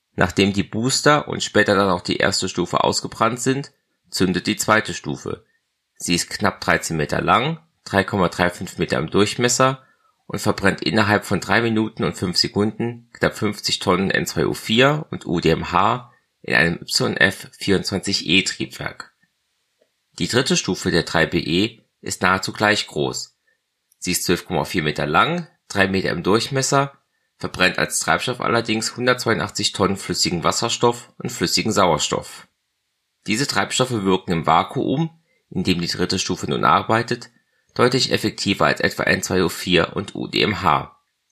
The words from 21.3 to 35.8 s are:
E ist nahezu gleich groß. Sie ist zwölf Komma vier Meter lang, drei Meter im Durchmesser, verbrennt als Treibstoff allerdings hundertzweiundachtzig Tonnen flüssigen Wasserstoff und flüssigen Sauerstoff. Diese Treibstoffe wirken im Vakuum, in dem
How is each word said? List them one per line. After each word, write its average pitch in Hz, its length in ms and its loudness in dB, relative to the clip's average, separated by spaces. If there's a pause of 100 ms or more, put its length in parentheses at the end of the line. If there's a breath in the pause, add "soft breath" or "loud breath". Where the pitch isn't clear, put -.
E 95 420 -2 (180)
ist - 220 -8
nahezu 95 320 0
gleich 104 320 2
groß. - 500 -6 (640)
Sie 90 140 -6
ist - 120 -2
zwölf - 220 0
Komma 73 180 0
vier 85 180 -2
Meter 73 240 -2
lang, 127 400 2 (220)
drei 98 200 2
Meter 95 200 0
im - 140 -2
Durchmesser, 135 720 0 (420)
verbrennt - 420 0
als - 220 -2
Treibstoff - 400 -2
allerdings 113 560 -2
hundertzweiundachtzig 117 760 -2
Tonnen 95 260 0
flüssigen 87 440 -2
Wasserstoff 117 760 0
und 123 120 -6
flüssigen 92 400 0
Sauerstoff. - 800 0 (800)
Diese 113 200 0
Treibstoffe 123 440 -2
wirken 98 420 0
im 82 140 -2
Vakuum, 131 760 0 (280)
in 92 140 -4
dem 87 180 2